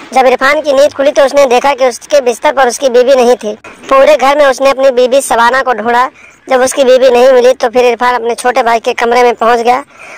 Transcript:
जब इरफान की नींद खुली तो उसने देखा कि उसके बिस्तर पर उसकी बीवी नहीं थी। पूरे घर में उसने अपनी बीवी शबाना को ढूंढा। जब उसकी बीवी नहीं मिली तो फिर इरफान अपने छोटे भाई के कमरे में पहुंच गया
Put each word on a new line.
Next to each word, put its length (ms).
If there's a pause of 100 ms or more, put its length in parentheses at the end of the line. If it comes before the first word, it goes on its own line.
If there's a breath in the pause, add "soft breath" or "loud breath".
(140)
जब 120
इरफान 360
की 120
नींद 200
खुली 180
तो 140
उसने 200
देखा 280
कि 140
उसके 340
बिस्तर 320
पर 140
उसकी 220
बीवी 260
नहीं 200
थी। 180 (360)
पूरे 260
घर 220
में 80
उसने 240
अपनी 220
बीवी 300
शबाना 400
को 120
ढूंढा। 360 (400 loud breath)
जब 120
उसकी 220
बीवी 260
नहीं 220
मिली 220
तो 160
फिर 160
इरफान 300
अपने 200
छोटे 280
भाई 160
के 140
कमरे 300
में 120
पहुंच 240
गया 240 (340 loud breath)